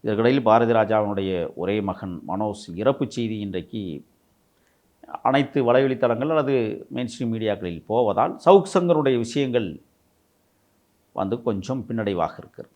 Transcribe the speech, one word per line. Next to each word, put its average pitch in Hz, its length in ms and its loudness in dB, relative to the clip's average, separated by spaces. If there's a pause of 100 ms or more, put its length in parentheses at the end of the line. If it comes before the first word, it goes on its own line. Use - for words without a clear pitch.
இதற்கிடையில் 113 460 2
பாரதி 117 300 4
ராஜாவினுடைய 104 520 0 (300)
ஒரே 98 160 -2 (140)
மகன் 90 260 -8 (140)
மனோஜ் 101 340 -4 (160)
இறப்பு 135 340 2
செய்தி 110 300 -6
இன்றைக்கு 98 380 -8 (1500)
அனைத்து 139 300 2 (120)
வலைவழித்தளங்கள் 131 640 2
அல்லது 139 180 2 (420)
மெயின்ஸ்ட்ரீம் 123 380 -4
மீடியாக்களில் 101 560 -4
போவதால் 110 460 2 (100)
சவுக்கு 190 320 8
சங்கருடைய 151 380 2 (100)
விஷயங்கள் 120 460 -2 (1400)
வந்து 98 200 -2 (140)
கொஞ்சம் 110 400 -4
பின்னடைவாக 101 540 -2
இருக்கிறது. - 320 -20